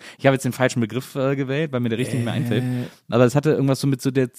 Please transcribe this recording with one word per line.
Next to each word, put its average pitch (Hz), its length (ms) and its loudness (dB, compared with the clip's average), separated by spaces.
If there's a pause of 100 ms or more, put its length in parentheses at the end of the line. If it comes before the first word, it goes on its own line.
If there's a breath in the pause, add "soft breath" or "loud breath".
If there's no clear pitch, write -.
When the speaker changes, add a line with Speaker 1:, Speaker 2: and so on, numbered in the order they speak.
(180 loud breath)
Speaker 1:
Ich - 80 0
habe 135 100 6
jetzt - 80 -4
den 127 80 -2
falschen 127 260 0
Begriff, 117 380 -4
äh, 135 180 0
gewählt, 139 380 -4
weil 127 80 -2
mir 120 80 -2
der 113 100 -2
richtige 120 200 -2
nicht 117 80 0
mehr 117 80 -4
einfällt. 120 280 0
Speaker 2:
Äh. 123 500 -6
Speaker 1:
Aber 120 120 6
es 120 100 4
hatte 147 160 2
irgendwas 135 300 2
so 143 80 0
mit 135 120 0
so 139 120 -2
der, 127 260 0